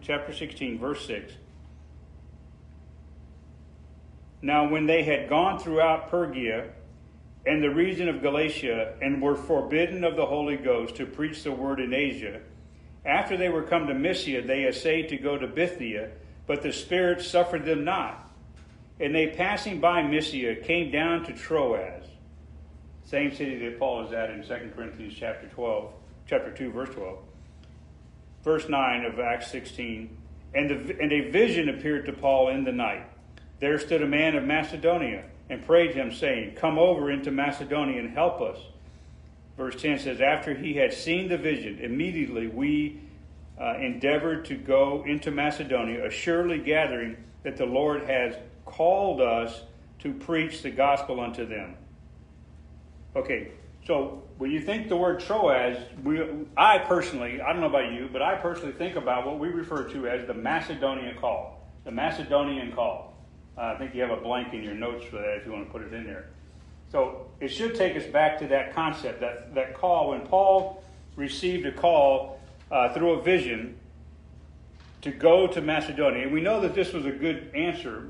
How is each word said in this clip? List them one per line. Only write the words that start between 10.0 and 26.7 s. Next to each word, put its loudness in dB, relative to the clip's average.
of 2
the 2
Holy 0
Ghost 0
to -6
preach -6
the -4
word -2
in -2
Asia, -2
after 2
they 2
were 0
come 2
to 0
Mysia, 0
they 0
essayed 2
to -4
go -2
to -4
Bithynia, -2
but -2
the -4
Spirit 2
suffered 2
them 2
not. -4
And 0
they, 2
passing -2
by 4
Mysia, 0
came -2
down 0
to -10
Troas." -2
Same -2
city -6
that -6
Paul -2
is -12
at -4
in -12
Second -10
Corinthians -12
chapter -8
twelve, -4
chapter 0
two, -8